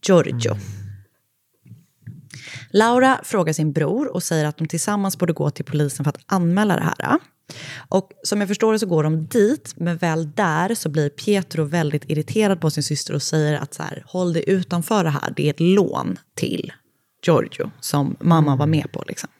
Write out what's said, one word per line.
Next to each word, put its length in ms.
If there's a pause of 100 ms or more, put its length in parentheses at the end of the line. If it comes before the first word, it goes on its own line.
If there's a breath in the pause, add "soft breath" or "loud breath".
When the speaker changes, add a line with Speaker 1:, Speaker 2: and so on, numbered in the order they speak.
Speaker 1:
Giorgio. 440
Speaker 2:
Mm. 120 (2000 loud breath)
Speaker 1:
Laura 520
frågar 300
sin 180
bror 420
och 100
säger 220
att 120
de 100
tillsammans 500
borde 160
gå 160
till 160
polisen 380
för 60
att 160
anmäla 500
det 80
här. 360 (720 loud breath)
Och 220 (120)
som 160
jag 80
förstår 260
det 60
så 60
går 180
de 240
dit, 500
men 200
väl 340
där 440
så 140
blir 200
Pietro 540
väldigt 460
irriterad 520
på 100
sin 120
syster 320
och 80
säger 360
att 140
så 100
här, 240
håll 260
dig 140
utanför 560
det 60
här, 260
det 100
är 40
ett 100
lån 580 (180)
till 360 (540)
Giorgio 540
som 400
mamma 320
Speaker 2:
Mm. 80
Speaker 1:
var 80
med 240
på, 160
liksom. 220 (100)